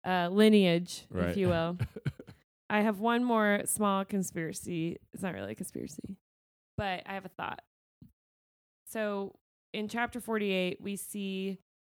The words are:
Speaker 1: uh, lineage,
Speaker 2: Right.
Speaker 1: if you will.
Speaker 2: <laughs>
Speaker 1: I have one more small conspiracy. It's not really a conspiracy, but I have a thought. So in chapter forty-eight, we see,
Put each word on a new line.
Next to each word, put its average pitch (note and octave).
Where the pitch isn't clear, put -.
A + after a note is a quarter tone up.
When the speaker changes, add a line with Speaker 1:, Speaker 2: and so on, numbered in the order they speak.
Speaker 1:
uh, F3+
lineage, G3
Speaker 2:
Right. -
Speaker 1:
if -
you F#3
will. E3+
Speaker 2:
<laughs> -
Speaker 1:
I G#3
have G#3
one A#3
more G#3+
small G3
conspiracy. F3
It's F3+
not F#3
really G2
a -
conspiracy, -
but F#3+
I G3
have F#3+
a F#3
thought. -
So G3+
in G#3+
chapter A#3
forty-eight, G3
we G3+
see, F#3+